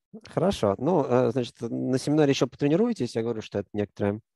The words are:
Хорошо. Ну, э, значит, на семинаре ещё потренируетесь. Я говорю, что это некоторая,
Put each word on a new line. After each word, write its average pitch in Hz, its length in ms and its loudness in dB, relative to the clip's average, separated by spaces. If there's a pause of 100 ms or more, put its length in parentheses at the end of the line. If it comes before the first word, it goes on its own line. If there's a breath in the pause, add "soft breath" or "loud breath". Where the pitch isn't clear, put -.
(260)
Хорошо. 135 520 0
Ну, 151 260 2
э, 123 280 2
значит, 120 280 -4
на 127 380 -2
семинаре 147 340 2
ещё 135 140 0
потренируетесь. 156 680 0
Я 113 60 0
говорю, 113 200 -4
что - 160 -8
это 101 140 -4
некоторая, 104 480 -2 (160)